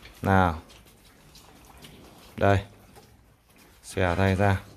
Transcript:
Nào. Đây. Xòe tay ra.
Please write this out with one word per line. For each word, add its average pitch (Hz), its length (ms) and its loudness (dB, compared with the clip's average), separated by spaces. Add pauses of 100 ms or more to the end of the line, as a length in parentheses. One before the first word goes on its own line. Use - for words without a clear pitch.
(220)
Nào. 95 340 0 (1800)
Đây. 98 220 2 (1200)
Xòe 90 320 -2
tay 95 200 2
ra. 98 260 0 (160)